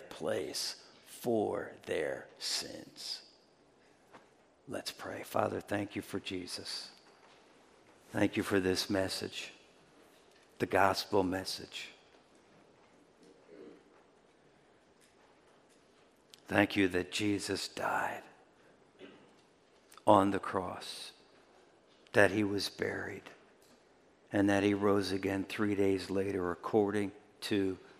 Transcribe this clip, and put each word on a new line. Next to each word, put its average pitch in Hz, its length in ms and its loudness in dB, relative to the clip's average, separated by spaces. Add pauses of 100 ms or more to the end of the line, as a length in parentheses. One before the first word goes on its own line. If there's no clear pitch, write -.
place - 680 -6 (300)
for 104 640 -2 (160)
their 71 400 -4 (120)
sins. - 840 -8 (1500)
Let's - 220 -8
pray. - 340 -10
Father, 104 360 2
thank 101 340 -4
you 101 80 -4
for - 160 -6
Jesus. - 680 -8 (1200)
Thank 104 240 2
you 107 60 2
for 101 180 2
this 92 280 2
message, 95 640 -4 (1080)
the 123 80 0
gospel 98 560 4
message. - 680 -6 (4000)
Thank 101 280 2
you 98 120 4
that 90 240 -2
Jesus 101 560 -2
died - 540 -4 (1800)
on 101 240 8
the 95 80 0
cross, - 720 -6 (1000)
that 101 180 8
he 107 140 2
was 98 240 -2
buried, - 600 -6 (1040)
and 101 160 6
that 98 140 4
he 101 100 6
rose 101 380 2
again 98 380 -2
three 104 260 0
days 98 340 2
later 95 440 -2
according 101 580 0 (320)
to 95 340 0 (240)